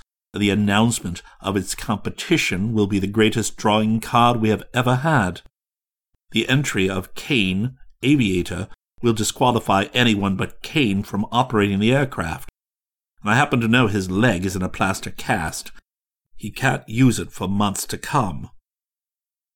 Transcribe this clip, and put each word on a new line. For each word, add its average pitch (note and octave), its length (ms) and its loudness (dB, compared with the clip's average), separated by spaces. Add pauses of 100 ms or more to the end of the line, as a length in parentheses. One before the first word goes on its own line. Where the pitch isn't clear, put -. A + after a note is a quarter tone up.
(320)
and G2+ 100 -2
the G2+ 80 4
announcement G#2 720 0 (180)
of G2 160 -2
its F#2+ 200 -4
competition G#2 960 -2
will G#2 160 2
be G2+ 100 0
the F#2+ 80 0
greatest G#2+ 500 0
drawing A2 440 2
card A#2+ 400 2
we G#2+ 80 2
have G#2 160 0 (100)
ever B2+ 220 2
had. B2+ 460 0 (920)
The - 160 0
entry A#2 420 0
of F#2+ 240 -6
Kane, G#2+ 640 -2 (240)
aviator, F#2 680 2 (320)
will A#2 120 2
disqualify A2 720 0 (100)
anyone G#2 400 2
but F#2+ 260 -6
Kane G#2 440 -2
from G2+ 260 -4
operating G#2+ 480 2
the G#2+ 140 2
aircraft. G#2+ 580 -4 (720)
And G#2 80 -2
I A2+ 60 4
happen C#3 240 2
to A2+ 80 0
know A#2+ 180 4
his G2 240 -2
leg F#2+ 340 2
is F#2+ 120 -4
in F#2 60 -4
a F2+ 60 -2
plaster - 440 -4
cast. - 580 -6 (640)
He - 160 -10
can't - 380 -2
use A#2 320 4
it D#2+ 100 -8
for - 160 -8
months G2 400 -2
to - 100 -6
come." G2 540 -4 (1040)